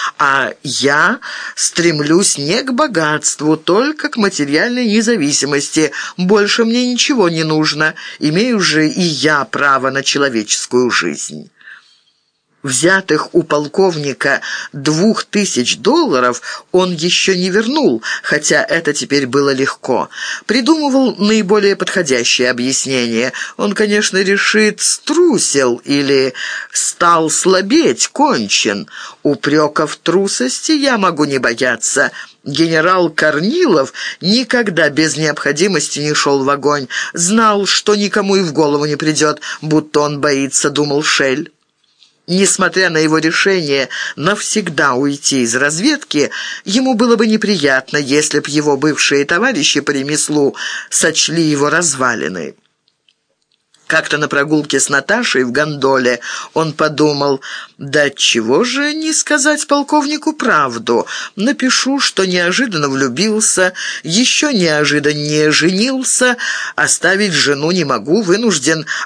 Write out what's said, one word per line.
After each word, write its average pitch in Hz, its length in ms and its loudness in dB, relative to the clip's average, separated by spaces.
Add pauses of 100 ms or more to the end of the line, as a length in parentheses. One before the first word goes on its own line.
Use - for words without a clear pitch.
(180)
А 135 340 0 (100)
я 147 560 0 (360)
стремлюсь 165 840 0
не 151 260 -2
к 262 120 -4
богатству, 156 800 0
только 269 540 0
к - 80 -6
материальной 196 680 0
независимости. 156 1080 0 (260)
Больше 202 480 2
мне 247 260 2
ничего 233 380 2
не 160 120 -2
нужно. 156 520 0 (240)
Имею 202 420 0
же 156 260 2
и - 140 -2
я 151 460 0
право 135 420 0
на 135 140 -2
человеческую 123 880 0
жизнь. 76 600 -6 (1120)
Взятых 156 720 0
у 170 80 4
полковника 147 1000 0 (320)
двух 156 520 0
тысяч 185 520 -2
долларов 139 960 0
он 180 220 2
еще 175 400 0
не 180 160 0
вернул, 214 520 2 (200)
хотя 147 420 0
это 151 300 -2
теперь 135 320 -2
было 139 240 2
легко. 123 580 -2 (380)
Придумывал 269 680 2
наиболее 202 600 2
подходящее 131 720 0
объяснение. 127 840 -2 (240)
Он, 202 160 -2
конечно, 208 420 0
решит, 208 640 2
струсил 175 1040 2
или 139 480 0 (400)
стал 170 560 2
слабеть, 190 800 2
кончен. 107 800 0 (340)
Упреков 147 680 0
в - 60 -10
трусости 196 760 -2
я 277 240 0
могу 170 300 0
не 139 100 -2
бояться. 123 760 0 (320)
Генерал 165 640 2
Корнилов 160 840 2 (300)
никогда 202 640 0
без 143 300 0
необходимости 147 840 -2
не 147 140 -2
шел 139 300 2
в 135 40 0
огонь. 143 400 0 (240)
Знал, 202 540 2
что - 280 0
никому 202 420 0
и 196 60 2
в 156 120 -4
голову 147 320 2
не 147 100 -2
придет, 151 460 0 (180)
будто 151 400 0
он 147 220 -2
боится, 139 480 0
думал 147 320 0
Шель. 147 480 0 (760)
Несмотря 185 600 2
на 165 80 -2
его 156 220 4
решение 160 720 0 (260)
навсегда 165 800 0
уйти 139 480 0
из 113 140 0
разведки, 151 760 0 (340)
ему 262 300 2
было 233 220 4
бы 220 100 2
неприятно, 170 720 0
если 147 420 0
б 147 80 -4
его 147 300 0
бывшие 143 480 0
товарищи 175 540 0
по - 100 -2
ремеслу 143 640 0 (320)
сочли 160 540 0
его 147 260 2
развалиной. 117 880 -2 (1300)
Как-то 160 300 0
на 147 120 -2
прогулке 143 520 0
с - 80 0
Наташей 147 560 0
в 120 80 -2
гондоле 135 680 0 (340)
он 156 180 0
подумал: 147 720 0 (340)
«Да 143 320 0
чего 131 560 2
же 277 300 -2
не 311 180 -4
сказать 294 540 0
полковнику 294 640 0
правду? 135 760 0 (300)
Напишу, 262 640 0
что - 260 0
неожиданно 180 640 0
влюбился, 180 840 0 (280)
еще 247 500 0
неожиданнее 151 1000 0
женился, 240 880 0 (380)
оставить 180 580 0
жену 143 380 0
не 180 120 0
могу, 139 380 0
вынужден 170 640 0 (200)